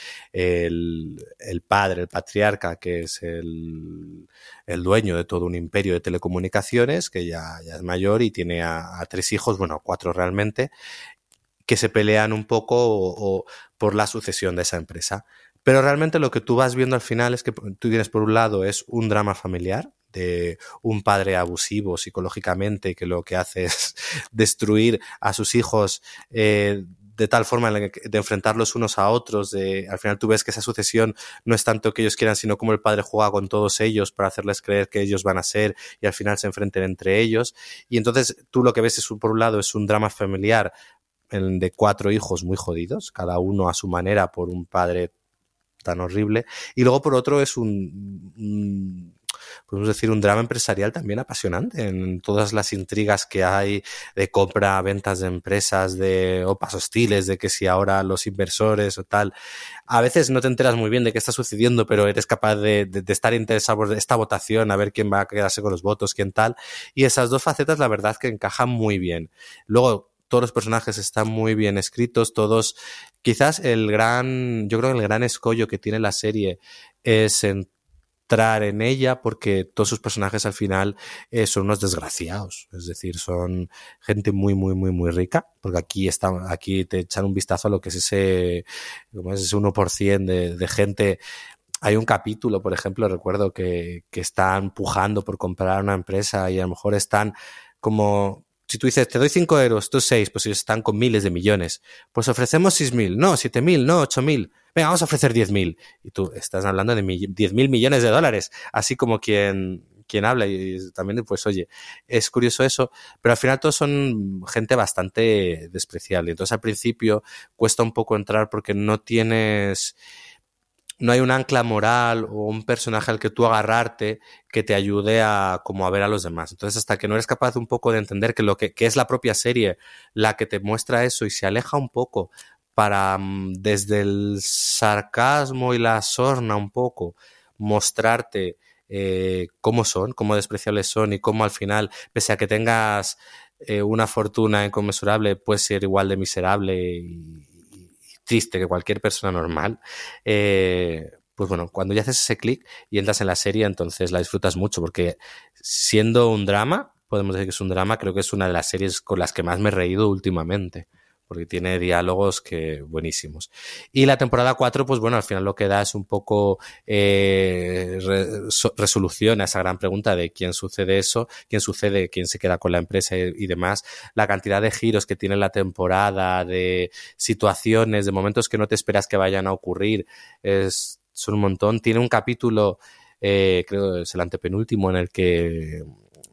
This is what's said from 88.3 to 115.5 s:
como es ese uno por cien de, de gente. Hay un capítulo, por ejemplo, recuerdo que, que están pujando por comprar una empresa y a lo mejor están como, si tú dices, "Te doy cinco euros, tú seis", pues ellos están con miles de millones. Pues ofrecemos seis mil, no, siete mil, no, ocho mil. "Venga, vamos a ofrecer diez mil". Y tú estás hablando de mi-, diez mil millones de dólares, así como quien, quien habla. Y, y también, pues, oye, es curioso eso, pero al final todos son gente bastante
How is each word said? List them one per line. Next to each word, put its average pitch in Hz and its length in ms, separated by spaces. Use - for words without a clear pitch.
como 92 200
es 98 80
ese 92 140
uno 104 160
por 92 200
cien 98 340
de, 90 300
de 87 120
gente. 101 520
Hay 107 160
un 110 100
capítulo, 107 580
por 92 100
ejemplo, 98 340
recuerdo 95 460
que, 87 560
que - 120
están 95 520
pujando 101 500
por - 140
comprar 95 460
una 101 100
empresa 95 560
y 92 80
a 92 60
lo 90 60
mejor 101 260
están 104 380
como, 104 680
si - 120
tú 127 100
dices, 127 200
"Te - 120
doy 143 100
cinco 165 300
euros, 113 300
tú 139 120
seis", 110 280
pues - 160
ellos 104 140
están 110 220
con 104 160
miles 110 260
de 98 60
millones. 90 540
Pues 117 180
ofrecemos 156 440
seis 131 200
mil, 104 240
no, 170 200
siete 120 240
mil, 151 240
no, 170 140
ocho 139 220
mil. 135 300
"Venga, 160 140
vamos 170 140
a 165 40
ofrecer 139 280
diez 107 180
mil". 95 260
Y - 100
tú 95 220
estás - 320
hablando 101 300
de 104 80
mi-, 92 240
diez 98 260
mil 131 160
millones 131 320
de 120 80
dólares, 117 420
así - 240
como 113 240
quien, 98 640
quien 104 180
habla. 117 220
Y, 95 300
y 92 140
también, 104 340
pues, 101 200
oye, 95 220
es 117 240
curioso 120 320
eso, 131 260
pero 117 120
al - 40
final 131 220
todos 156 160
son 117 720
gente 117 280
bastante 95 920